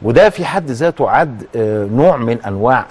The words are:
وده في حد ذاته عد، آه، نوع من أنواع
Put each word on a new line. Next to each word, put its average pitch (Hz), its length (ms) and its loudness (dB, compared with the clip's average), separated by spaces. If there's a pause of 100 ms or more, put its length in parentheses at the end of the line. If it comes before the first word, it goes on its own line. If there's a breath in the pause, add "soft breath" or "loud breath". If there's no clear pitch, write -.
وده 202 280 4
في 175 160 -4
حد 151 260 -6
ذاته 135 380 -2
عد، 127 340 0 (120)
آه، 107 300 -2
نوع 139 320 2
من 117 240 -2
أنواع 107 500 0